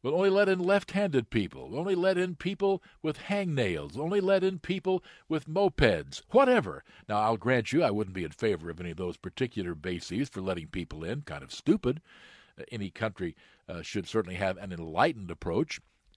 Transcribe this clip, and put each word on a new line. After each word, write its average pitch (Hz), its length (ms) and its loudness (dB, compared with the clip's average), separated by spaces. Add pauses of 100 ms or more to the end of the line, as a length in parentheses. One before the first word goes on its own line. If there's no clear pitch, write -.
We'll 143 120 0
only 196 160 4
let 196 180 6
in 185 100 2
left-handed 185 680 2
people. 69 400 -2
We'll 131 100 -4
only 190 140 0
let 180 240 2
in 180 180 0
people 196 460 0 (220)
with 156 160 -2
hangnails. 127 720 -2
We'll 143 120 -4
only 196 140 2
let 190 240 4
in 190 140 0
people 185 460 -2 (260)
with 156 180 -2
mopeds. 151 840 2
Whatever. 214 520 4 (240)
Now, 104 140 0
I'll 110 160 4
grant 117 340 2
you, 160 120 4
I 117 80 2
wouldn't 101 240 -2
be 92 80 -4
in 76 80 -6
favor 85 400 -2
of 80 80 -10
any 87 120 -6
of 78 60 -10
those 90 200 -4
particular 92 580 -4
bases 90 520 -4
for 98 140 -10
letting 90 260 -4
people 80 360 -8
in. 123 180 -6
Kind 73 220 -12
of - 100 -16
stupid. 156 480 2 (580)
Uh, - 120 -12
any 101 180 -6
country, 92 460 -4 (340)
uh, 85 140 -8
should 95 240 -6
certainly 92 300 -2
have 95 200 -2
an 95 160 -10
enlightened 90 560 0
approach 90 500 -2 (380)